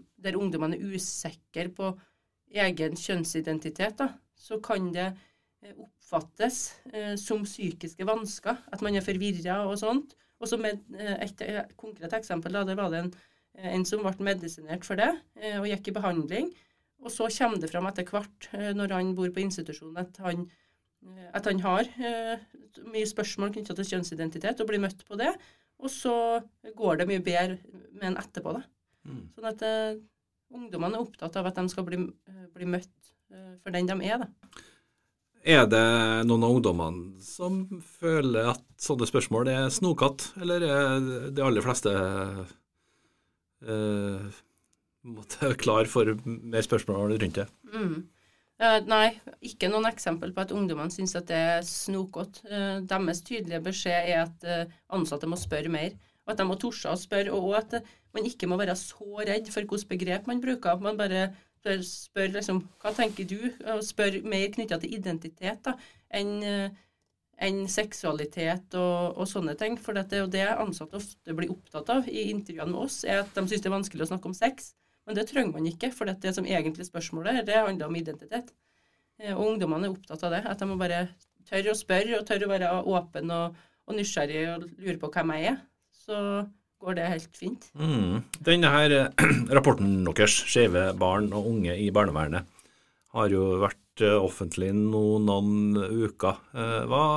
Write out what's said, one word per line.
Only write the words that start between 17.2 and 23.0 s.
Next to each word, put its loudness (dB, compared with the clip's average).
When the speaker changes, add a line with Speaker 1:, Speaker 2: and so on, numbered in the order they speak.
Speaker 1:
kommer 0
det -4
fram -2
etter -4
hvert, -6
eh, -4
når -2
han 0
bor 0
på -4
institusjonen, -6
at -8
han, -4
eh, -20
at -4
han 2
har, 2
eh, -4
mye -2